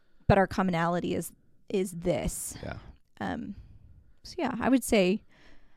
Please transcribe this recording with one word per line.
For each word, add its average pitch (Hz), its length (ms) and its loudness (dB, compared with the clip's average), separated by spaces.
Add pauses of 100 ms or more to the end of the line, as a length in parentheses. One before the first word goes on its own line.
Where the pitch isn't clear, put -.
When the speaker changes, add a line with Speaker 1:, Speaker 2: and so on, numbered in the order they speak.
(260)
Speaker 1:
but 202 120 8
our 185 80 6
commonality 175 680 0
is, 175 180 -4 (360)
is 190 240 -2
this." 165 720 -4
Speaker 2:
Yeah. - 160 -8 (420)
Speaker 1:
Um, 95 340 -6 (680)
so - 140 -16
yeah, 339 200 -2
I 247 100 0
would 254 160 4
say, 196 380 2 (540)